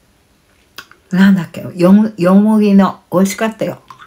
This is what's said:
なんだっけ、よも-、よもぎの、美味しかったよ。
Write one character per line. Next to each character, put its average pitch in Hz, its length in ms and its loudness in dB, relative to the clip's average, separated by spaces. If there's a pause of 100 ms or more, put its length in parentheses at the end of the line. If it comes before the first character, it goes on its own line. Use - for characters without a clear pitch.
(1120)
な 190 200 2
ん 190 40 2
だ 165 80 -2
っ - 80 -14
け、 - 140 -16 (100)
よ 180 180 2
も-、 214 240 2
よ 180 180 0
も 214 240 2
ぎ 208 140 2
の、 196 280 0 (100)
美 170 80 -2
味 196 120 -2
し - 40 -14
か 220 120 -6
っ 220 100 -12
た - 80 -8
よ。 - 160 -12 (260)